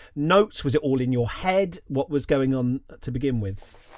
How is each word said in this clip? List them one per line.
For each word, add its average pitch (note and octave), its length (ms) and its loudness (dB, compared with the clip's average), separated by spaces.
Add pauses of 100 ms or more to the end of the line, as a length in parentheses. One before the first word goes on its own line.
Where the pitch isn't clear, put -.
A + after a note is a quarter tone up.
(160)
notes? F#3 480 2
Was C3+ 100 2
it D3+ 80 2
all C3+ 200 2
in B2+ 100 0
your A#2+ 180 0
head? F#3 580 0
What C#3 220 -2
was C#3+ 160 -2
going C3+ 300 2
on B2+ 260 -2 (200)
to C3 100 -8
begin B2+ 280 -2
with? G2 240 -6 (340)